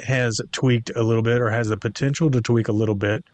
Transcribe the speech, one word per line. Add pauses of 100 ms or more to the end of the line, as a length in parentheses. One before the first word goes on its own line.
has (100)
tweaked
a
little
bit
or
has
the
potential
to
tweak
a
little
bit. (100)